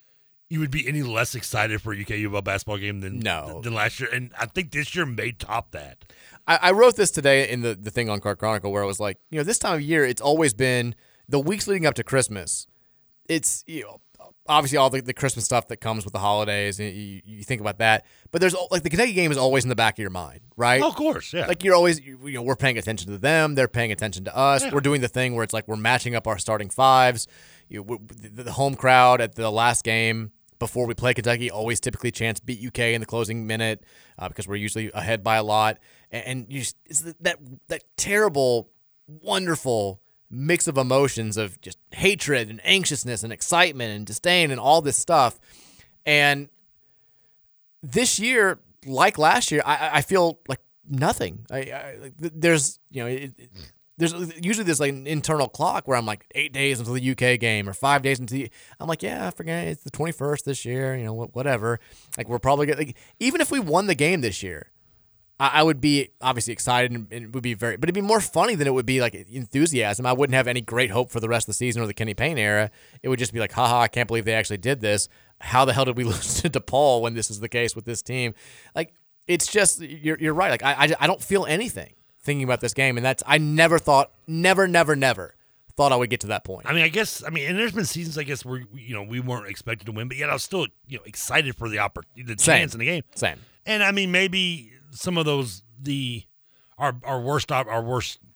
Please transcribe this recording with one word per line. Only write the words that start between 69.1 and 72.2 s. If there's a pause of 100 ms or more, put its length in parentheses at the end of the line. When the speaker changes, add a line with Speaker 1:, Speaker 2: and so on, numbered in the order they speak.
Speaker 2:
enthusiasm.
I
wouldn't
have
any
great
hope
for
the
rest
of
the
season
or
the
Kenny
Payne